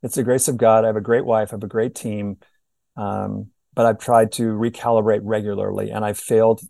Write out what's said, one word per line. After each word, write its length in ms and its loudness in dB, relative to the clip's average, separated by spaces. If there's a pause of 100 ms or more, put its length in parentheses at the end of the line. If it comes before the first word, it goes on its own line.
it's 120 -8
the 80 -2
grace 260 0
of 80 -2
God. 280 6
I 20 2
have 100 0
a 60 -4
great 240 0
wife. 240 0
I 60 -10
have 60 -10
a 60 -10
great 260 -2
team. 440 -8 (580)
Um, 520 -6 (260)
but 100 2
I've 140 4
tried 340 4
to 220 -2
recalibrate 680 0
regularly, 680 -4
and 120 -6
I've 160 -4
failed 520 2